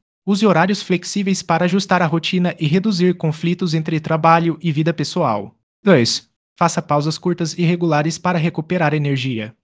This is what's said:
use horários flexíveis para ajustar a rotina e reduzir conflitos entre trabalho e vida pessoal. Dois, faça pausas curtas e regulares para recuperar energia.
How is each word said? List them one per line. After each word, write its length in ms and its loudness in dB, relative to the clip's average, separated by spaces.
use 220 2
horários 380 2
flexíveis 580 -2
para 240 0
ajustar 380 2
a 20 4
rotina 540 0
e 80 0
reduzir 480 2
conflitos 580 -2
entre 260 -2
trabalho 600 2
e 100 0
vida 220 0
pessoal. 640 -4
Dois, 460 2
faça 240 0
pausas 380 -2
curtas 400 -4
e 60 -2
regulares 560 0
para 180 -2
recuperar 560 -2
energia. 640 -2